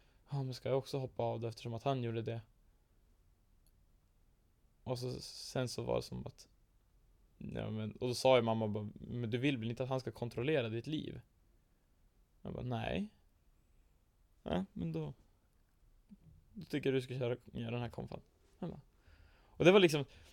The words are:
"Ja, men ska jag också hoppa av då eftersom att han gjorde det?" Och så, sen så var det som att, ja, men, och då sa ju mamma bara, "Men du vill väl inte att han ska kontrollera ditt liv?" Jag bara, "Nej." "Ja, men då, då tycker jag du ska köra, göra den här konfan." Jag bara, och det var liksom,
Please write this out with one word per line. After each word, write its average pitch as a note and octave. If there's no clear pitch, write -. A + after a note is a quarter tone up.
"Ja, C#3
men C3
ska -
jag C3
också C#3
hoppa B2+
av A#2
då A#2
eftersom A#2
att A2+
han C3+
gjorde A#2
det?" A2+
Och B2+
så, B2+
sen -
så A#2+
var A#2+
det A#2+
som -
att, -
ja, G#2+
men, G#2+
och -
då B2
sa C3
ju A#2+
mamma A2+
bara, G#2
"Men A#2+
du A#2+
vill C3+
väl A2+
inte A#2+
att B2+
han C3
ska A2
kontrollera A#2+
ditt A2+
liv?" -
Jag -
bara, -
"Nej." B2
"Ja, F3+
men E3
då, D#3
då F#3
tycker C#3
jag C3
du C3
ska B2+
köra, B2
göra A#2
den A#2+
här A#2
konfan." -
Jag F3
bara, C#3+
och -
det F3
var G3+
liksom, D3+